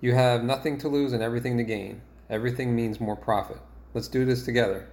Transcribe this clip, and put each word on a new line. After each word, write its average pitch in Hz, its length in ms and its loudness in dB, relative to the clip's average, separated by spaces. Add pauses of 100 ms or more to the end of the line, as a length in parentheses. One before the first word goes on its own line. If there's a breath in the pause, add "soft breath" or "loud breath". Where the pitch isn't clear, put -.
You 123 140 2
have 123 300 4
nothing 135 340 0
to 151 100 -4
lose 143 260 2
and 110 80 0
everything 120 340 0
to 117 80 2
gain. 101 380 -6 (260)
Everything 120 480 0
means 113 240 -2
more 107 160 -2
profit. - 420 -2 (360)
Let's 117 140 -4
do 131 160 2
this 123 200 0
together. 113 480 0